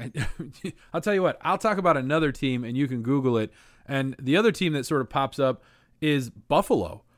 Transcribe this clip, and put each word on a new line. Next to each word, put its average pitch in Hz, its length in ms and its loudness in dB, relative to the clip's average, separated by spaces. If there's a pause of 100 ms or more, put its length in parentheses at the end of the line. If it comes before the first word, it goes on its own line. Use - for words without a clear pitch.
(400)
<laughs> - 540 -14
I'll 175 80 -4
tell 208 120 0
you 190 80 2
what, 165 200 2
I'll 180 180 0
talk 214 180 0
about 175 200 4
another 143 340 2
team 127 320 -2
and 117 120 -6
you 139 120 0
can 123 160 -4
Google 127 340 2
it. 107 160 -2 (320)
And 135 340 -4
the 135 160 2
other 214 160 4
team 170 220 0
that 139 140 -2
sort 147 140 0
of 117 80 -6
pops 135 280 -2
up 131 240 0 (400)
is 143 300 0
Buffalo. 147 720 -2 (140)